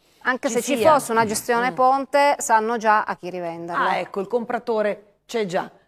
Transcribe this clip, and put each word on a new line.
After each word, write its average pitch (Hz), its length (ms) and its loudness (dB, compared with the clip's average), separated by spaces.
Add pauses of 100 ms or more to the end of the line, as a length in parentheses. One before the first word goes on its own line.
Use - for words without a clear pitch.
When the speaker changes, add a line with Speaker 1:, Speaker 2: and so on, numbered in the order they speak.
(220)
Speaker 1:
Anche 254 260 -2
Speaker 2:
Ci 226 80 -4
Speaker 1:
se 233 60 0
ci 269 160 -2
Speaker 2:
sia. 226 160 6
Speaker 1:
fosse 262 180 0
una 226 140 4
gestione 233 460 -2
Speaker 2:
Mm. 262 40 -10
Speaker 1:
ponte 269 640 2
sanno 226 380 2
già 214 260 2
a - 140 -6
chi 175 120 -12
rivenderla. 170 600 -6
Speaker 2:
Ah, 190 80 0
ecco, 180 240 -6
il 190 60 -6
compratore 220 880 -4 (100)
c'è 226 200 -4
già. 175 240 -4 (180)